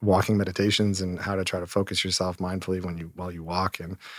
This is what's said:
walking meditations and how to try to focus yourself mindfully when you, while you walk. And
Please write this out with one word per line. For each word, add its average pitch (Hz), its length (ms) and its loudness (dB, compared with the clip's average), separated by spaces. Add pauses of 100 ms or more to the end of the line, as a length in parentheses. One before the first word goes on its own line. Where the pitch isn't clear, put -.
walking 101 380 6
meditations 101 640 2
and 90 180 -2
how 98 160 -2
to 95 80 0
try 92 160 -2
to 87 60 -6
focus - 360 0
yourself 90 360 0
mindfully 92 440 -2
when 87 140 -4
you, 82 200 -10
while 90 140 -6
you 85 140 -10
walk. 87 340 -2
And 85 200 -8 (200)